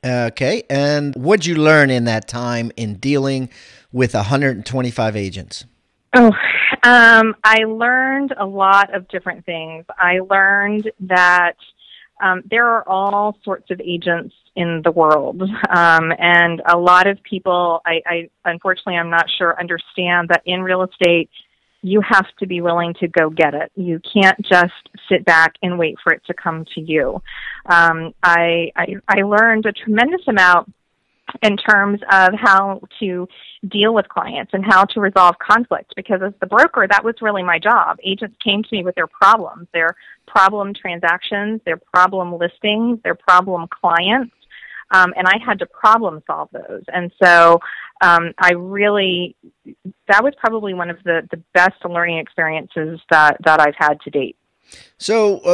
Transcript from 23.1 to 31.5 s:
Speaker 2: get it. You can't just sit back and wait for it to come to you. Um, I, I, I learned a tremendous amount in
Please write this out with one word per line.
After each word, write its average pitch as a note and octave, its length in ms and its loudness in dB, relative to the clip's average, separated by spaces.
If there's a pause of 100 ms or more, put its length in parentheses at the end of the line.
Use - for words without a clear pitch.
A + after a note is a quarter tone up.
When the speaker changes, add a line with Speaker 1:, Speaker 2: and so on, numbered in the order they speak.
Speaker 2:
get D#3 260 -2
it. D3 200 -8
You F3 260 -6 (120)
can't G3 340 2
just F3+ 260 2 (360)
sit F#3 160 0
back D#3+ 300 4 (100)
and F3+ 160 -4
wait D#3+ 240 -4
for E3 80 0
it - 140 -4
to F3 80 -8
come D#3+ 300 -8 (120)
to E3 40 -12
you. D#3 400 -4 (460)
Um, E3 560 2
I, E3+ 540 0
I, F3 180 -6 (140)
I G3 140 2
learned G#3+ 440 2
a G#3 60 -2
tremendous A#3+ 560 -2
amount F#3 440 2 (680)
in G3+ 140 2